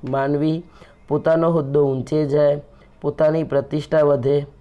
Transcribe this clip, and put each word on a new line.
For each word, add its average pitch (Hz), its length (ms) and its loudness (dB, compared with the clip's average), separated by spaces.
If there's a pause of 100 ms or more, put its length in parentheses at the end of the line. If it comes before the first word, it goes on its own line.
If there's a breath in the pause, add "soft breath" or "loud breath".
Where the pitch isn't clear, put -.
માનવી 147 540 -2 (440 loud breath)
પોતાનો 165 440 0
હોદ્દો 143 340 2
ઊંચે 139 400 -2
જાય, 147 360 2 (400 soft breath)
પોતાની 156 420 0
પ્રતિષ્ઠા 143 600 0
વધે 143 420 2 (160)